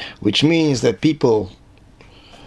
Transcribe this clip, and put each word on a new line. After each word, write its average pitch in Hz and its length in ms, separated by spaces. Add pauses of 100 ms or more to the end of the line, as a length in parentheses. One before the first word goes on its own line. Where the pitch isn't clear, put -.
(220)
which 104 240
means 156 340
that 117 220
people 120 500 (960)